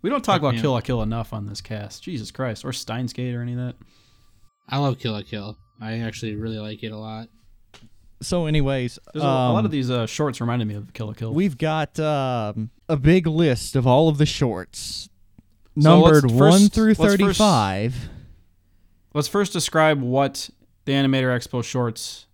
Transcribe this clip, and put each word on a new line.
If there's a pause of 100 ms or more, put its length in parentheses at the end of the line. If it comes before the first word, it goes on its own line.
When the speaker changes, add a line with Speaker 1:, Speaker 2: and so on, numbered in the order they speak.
Speaker 1:
We
don't
talk
Speaker 2:
Fuck
Speaker 1:
about
Speaker 2:
me
Speaker 1:
Kill
Speaker 2:
up.
Speaker 1:
la
Kill
enough
on
this
cast.
Jesus
Christ.
Or
Steins
Gate
or
any
of
that. (960)
Speaker 2:
I
love
Kill
la
Kill. (240)
I
actually
really
like
it
a
lot. (920)
Speaker 3:
So
anyways, (160)
Speaker 1:
There's
a,
a (220)
lot
Speaker 3:
um,
Speaker 1:
of
these,
uh,
shorts
reminded
me
of
Kill
la
Kill.
Speaker 3:
we've
got,
um, (180)
a
big
list
of
all
of
the
shorts. (720)
Speaker 1:
So
let's
Speaker 3:
Numbered
Speaker 1:
first,
Speaker 3:
one
through
Speaker 1:
let's
first
Speaker 3:
thirty-five. (1200)
Speaker 1:
let's
first
describe
what (360)
the
Animator (120)
Expo
shorts